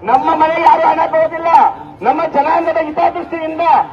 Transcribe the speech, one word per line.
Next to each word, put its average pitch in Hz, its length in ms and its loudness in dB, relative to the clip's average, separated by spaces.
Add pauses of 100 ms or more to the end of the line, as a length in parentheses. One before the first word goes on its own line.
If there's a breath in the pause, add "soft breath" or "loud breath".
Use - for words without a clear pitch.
ನಮ್ಮ 262 200 2 (120)
ಮನೆಗೆ 330 280 0
ಯಾರು 320 200 4
ಹಣ 320 140 0 (100)
ಕೊಡೋದಿಲ್ಲ. 320 380 0 (560)
ನಮ್ಮ 285 140 0 (140)
ಜನಾಂಗದ 330 540 0
ಹಿತದೃಷ್ಟಿಯಿಂದ 330 760 -4 (300)